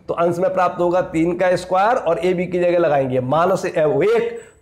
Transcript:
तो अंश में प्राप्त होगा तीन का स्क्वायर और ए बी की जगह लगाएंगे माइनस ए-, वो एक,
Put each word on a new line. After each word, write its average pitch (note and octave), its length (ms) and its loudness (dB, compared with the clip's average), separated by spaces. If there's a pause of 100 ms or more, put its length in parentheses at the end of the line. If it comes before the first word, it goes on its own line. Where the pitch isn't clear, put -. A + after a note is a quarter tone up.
तो - 60 -6
अंश E3+ 240 0
में F#3 140 0
प्राप्त F3 280 0
होगा F3 220 2
तीन E3+ 360 -2
का F3+ 180 2
स्क्वायर F#3+ 400 0
और E3+ 220 -2
ए F3+ 160 0
बी F3 120 -2
की F3+ 120 -4
जगह F3 200 2
लगाएंगे C#3 440 0
माइनस E3+ 440 0
ए-, D#3+ 180 0
वो C#3 180 2
एक, A#3 380 0 (220)